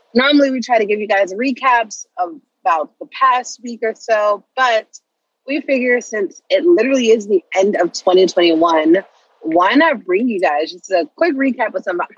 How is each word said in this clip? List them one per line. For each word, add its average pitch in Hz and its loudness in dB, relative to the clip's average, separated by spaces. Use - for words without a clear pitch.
Normally, 277 2
we 262 -6
try 233 0
to 214 2
give 208 -2
you 214 -6
guys 196 0
recaps 240 -2
of 175 -8
about 160 -4
the - -16
past 247 -2
week 240 -12
or 220 -2
so, 208 -2
but 240 0
we 285 -4
figure 247 0
since 208 -8
it - 0
literally 233 2
is 214 2
the 196 0
end 190 2
of 175 -2
twenty 185 0
twenty-one, 165 2
why 175 2
not 294 2
bring 202 0
you 202 -4
guys 160 -2
just 180 -16
a 170 0
quick 330 0
recap 262 -2
of 277 -8
some 175 -6
of - -6